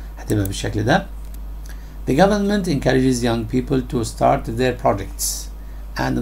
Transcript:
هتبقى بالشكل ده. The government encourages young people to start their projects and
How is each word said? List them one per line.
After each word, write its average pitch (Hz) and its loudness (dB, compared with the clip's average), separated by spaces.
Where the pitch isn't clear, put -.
هتبقى 104 0
بالشكل 107 -2
ده. 165 4
The 127 2
government 202 4
encourages 131 4
young 117 0
people 131 0
to 117 0
start 127 2
their 123 2
projects - -2
and 131 0